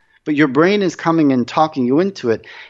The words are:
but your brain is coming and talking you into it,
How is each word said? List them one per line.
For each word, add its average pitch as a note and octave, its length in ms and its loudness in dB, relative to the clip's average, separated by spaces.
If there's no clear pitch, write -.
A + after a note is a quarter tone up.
but D#3 120 -4
your C#3+ 120 2
brain F3 340 2
is F3+ 140 -2
coming D#3+ 380 2
and B2 120 0
talking D3+ 400 -2
you C3+ 140 2
into F#3+ 300 -2
it, A2 180 -4